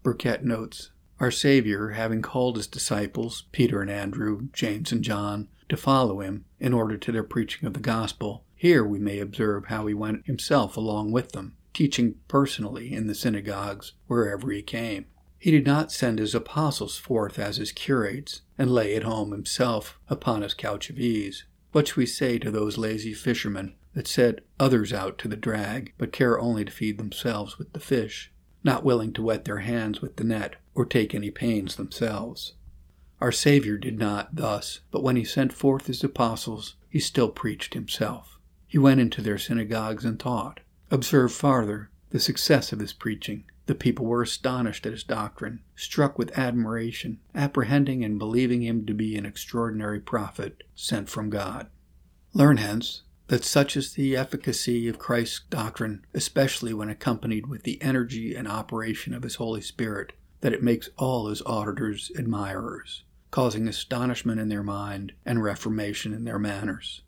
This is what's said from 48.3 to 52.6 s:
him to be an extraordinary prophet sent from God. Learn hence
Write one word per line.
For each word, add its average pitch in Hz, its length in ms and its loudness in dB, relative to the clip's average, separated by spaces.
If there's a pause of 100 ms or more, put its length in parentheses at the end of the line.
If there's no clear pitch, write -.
him 113 220 0
to 107 80 -2
be 107 240 0
an 101 80 -4
extraordinary 107 760 -4
prophet 98 640 -6 (100)
sent 104 340 -4
from 107 220 -4
God. 98 380 -4 (680)
Learn 139 240 8
hence 107 440 -4 (260)